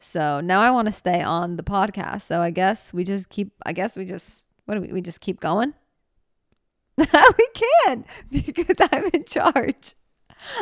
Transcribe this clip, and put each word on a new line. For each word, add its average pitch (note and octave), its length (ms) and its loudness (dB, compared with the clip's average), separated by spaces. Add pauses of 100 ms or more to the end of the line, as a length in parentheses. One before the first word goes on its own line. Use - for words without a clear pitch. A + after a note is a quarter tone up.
So D3+ 400 -4
now F#3 200 0
I A#3 100 4
wanna A3+ 220 0
stay F3 280 -2
on E3+ 360 -4
the D#3+ 60 -10
podcast. G3 600 -4
So E3+ 180 -4
I E3+ 100 0
guess F#3 440 -2
we F3 100 -4
just F#3+ 240 -6
keep, - 240 -8 (140)
I - 80 -6
guess F#3 220 -6
we F#3+ 100 -10
just, - 400 -16 (180)
what G#3 120 -6
do G3+ 40 -2
we, - 140 -8
we F#3 80 -4
just E3+ 180 -14
keep - 200 -8
going? G#3 380 -2
<laughs> - 40 -20 (1160)
We F4+ 560 6
can, A#4 500 2 (280)
because D#4 440 -2 (140)
I'm - 220 -2
in - 120 -2
charge. - 680 -2 (680)